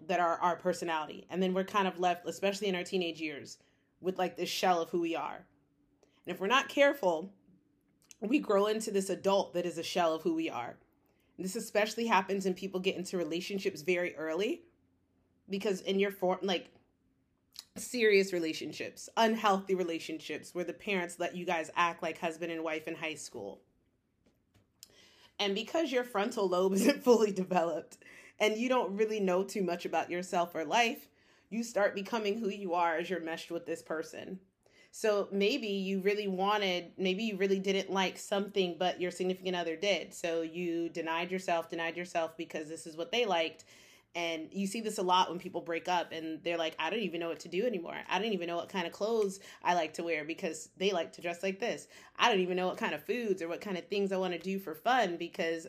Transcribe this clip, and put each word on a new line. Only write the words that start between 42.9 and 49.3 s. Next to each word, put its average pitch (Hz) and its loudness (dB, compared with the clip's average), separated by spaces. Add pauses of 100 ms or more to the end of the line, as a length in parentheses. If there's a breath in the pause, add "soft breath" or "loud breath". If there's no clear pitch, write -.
what 170 -6
they 233 2
liked. 165 0 (500 loud breath)
And 165 -4
you 196 -2
see 226 -4
this 214 -4
a 196 -2
lot 180 4
when 170 -6
people 185 -8
break 165 -6
up 180 0
and 160 -8
they're 170 0
like, 160 -2
"I 160 -2
don't 220 -2
even 170 -2
know 165 -4
what 156 -6
to 180 -14
do 190 0
anymore. 165 -2 (120)
I 180 2
don't 220 0
even 170 -2
know 170 -4
what - -4
kind 180 0
of 170 -6
clothes 208 0 (240 loud breath)